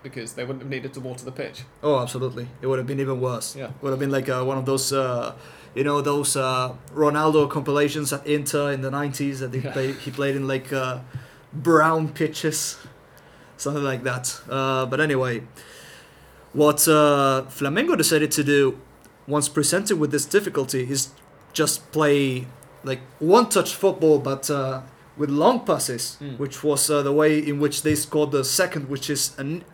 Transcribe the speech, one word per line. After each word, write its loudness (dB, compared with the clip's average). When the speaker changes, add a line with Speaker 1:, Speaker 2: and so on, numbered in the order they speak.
Speaker 1:
because -12
they -10
wouldn't -8
have -12
needed -8
to -12
water -12
the -10
pitch. -12
Speaker 2:
Oh, 4
absolutely! -6
It -6
would 2
have -4
been -4
even -2
worse. -4
Speaker 1:
Yeah. -10
Speaker 2:
It -12
would -2
have -2
been 0
like, 0
uh, 0
one -2
of -4
those, 0
uh, -2
you 0
know, 2
those, 0
uh, 0
Ronaldo 4
compilations 0
at -6
Inter 0
in -4
the -4
nineties -4
that -6
he -2
Speaker 1:
Yeah. -6
Speaker 2:
played, -2
he -10
played -2
in, -2
like, -4
uh, -2
brown 4
pitches. -2
Something -4
like -4
that. -4
Uh, 0
but -2
anyway, 0
what, 4
uh, 6
Flamengo 0
decided 2
to 0
do 4
once 0
presented 0
with 0
this -2
difficulty 0
is -2
just -2
play, 2
like, -6
one-touch 4
football, 4
but, -4
uh, -4
with -2
long 4
passes, -4
Speaker 1:
Mm. -12
Speaker 2:
which -8
was, 2
uh, 2
the 0
way 4
in -2
which 0
they 2
scored 0
the 2
second, -2
which -6
is -2
an -8